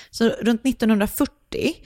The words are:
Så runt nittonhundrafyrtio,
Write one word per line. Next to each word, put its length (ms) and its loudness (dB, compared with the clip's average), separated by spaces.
Så 180 2
runt 340 0
nittonhundrafyrtio, 1080 -2